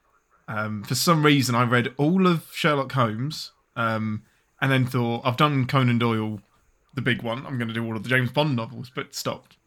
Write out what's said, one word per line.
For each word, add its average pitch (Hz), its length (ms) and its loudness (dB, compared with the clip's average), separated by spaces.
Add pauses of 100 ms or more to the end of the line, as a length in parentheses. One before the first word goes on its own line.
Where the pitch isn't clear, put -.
(480)
Um, 107 360 -4
for 135 120 -4
some 156 280 2
reason, 139 320 4
I 123 80 2
read 120 340 2
all 180 280 4
of 170 280 2
Sherlock 143 400 0
Holmes, 127 580 -2 (240)
um, 110 480 -2 (380)
and 135 100 2
then 131 160 4
thought, 120 380 0
"I've 120 120 0
done 143 300 2
Conan 123 320 2
Doyle, 110 420 0 (540)
the 131 60 -4
big 120 200 -2
one. 117 240 -6
I'm 127 140 -6
gonna 113 140 -4
do 117 120 -4
all 113 100 -4
of 107 80 -6
the 120 60 -8
James 127 220 2
Bond 147 240 0
novels," 117 380 -8
but - 200 -10
stopped. - 540 -8